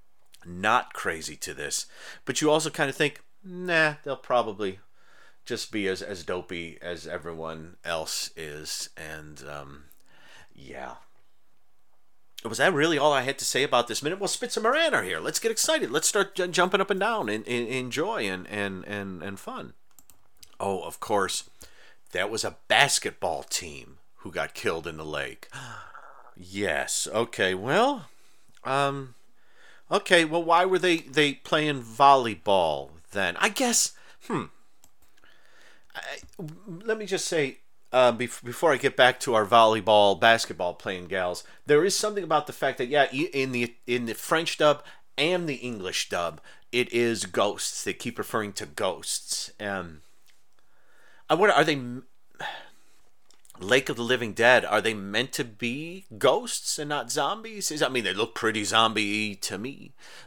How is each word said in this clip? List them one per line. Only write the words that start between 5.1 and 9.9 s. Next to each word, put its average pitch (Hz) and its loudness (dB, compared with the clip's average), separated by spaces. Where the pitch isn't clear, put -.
just - -8
be 101 -2
as, 95 -2
as 90 -10
dopey 85 -8
as 82 -10
everyone 80 -10
else 82 -6
is." 78 -10
And, 78 -14
um, 71 -14